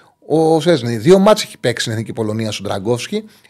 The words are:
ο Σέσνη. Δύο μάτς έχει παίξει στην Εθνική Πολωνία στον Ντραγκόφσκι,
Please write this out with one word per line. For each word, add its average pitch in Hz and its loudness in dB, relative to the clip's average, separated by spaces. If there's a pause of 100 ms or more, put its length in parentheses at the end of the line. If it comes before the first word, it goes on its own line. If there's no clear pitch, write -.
(260)
ο 160 2
Σέσνη. 127 0
Δύο 156 6
μάτς 214 4
έχει - -16
παίξει 120 -2
στην 120 -6
Εθνική 107 -6
Πολωνία 110 -4
στον 98 -12
Ντραγκόφσκι, 117 -6 (260)